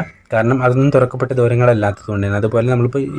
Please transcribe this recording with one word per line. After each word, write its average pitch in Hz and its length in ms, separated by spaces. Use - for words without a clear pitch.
കാരണം 117 300
അതൊന്നും 131 260
തുറക്കപ്പെട്ട 127 420
ദ്വാരങ്ങളല്ലാത്തത് 120 760
കൊണ്ട് 101 220
തന്നെ. 101 100
അതുപോലെ 113 300
നമ്മളിപ്പോൾ 123 340